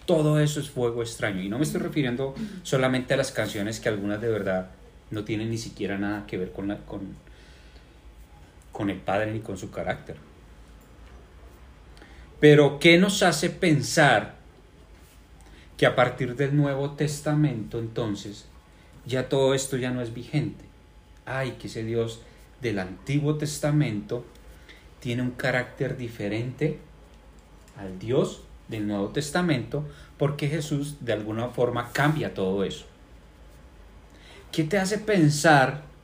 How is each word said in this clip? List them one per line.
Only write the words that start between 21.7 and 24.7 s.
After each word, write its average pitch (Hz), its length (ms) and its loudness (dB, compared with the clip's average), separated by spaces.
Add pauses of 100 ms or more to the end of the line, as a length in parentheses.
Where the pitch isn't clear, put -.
Dios 113 360 -2 (400)
del 107 180 -2
Antiguo 143 580 -2
Testamento 139 880 -2 (760)